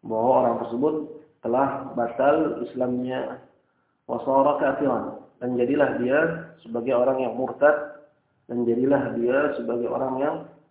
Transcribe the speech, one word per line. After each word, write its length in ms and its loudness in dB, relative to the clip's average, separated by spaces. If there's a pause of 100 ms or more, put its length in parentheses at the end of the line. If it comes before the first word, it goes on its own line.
bahwa 240 0 (160)
orang 100 2 (100)
tersebut 300 -2 (460)
telah 260 0 (300)
batal 720 2
Islamnya, 720 -4 (640)
wa 160 -6
sara 400 4
kafiran, 560 -2 (240)
dan 160 -4
jadilah 400 2
dia 220 2 (420)
sebagai 320 -4
orang 320 2
yang 80 -4
murtad, 720 2 (480)
dan 160 0
jadilah 480 2
dia 400 0
sebagai 320 -4
orang 320 -2
yang 140 -2 (360)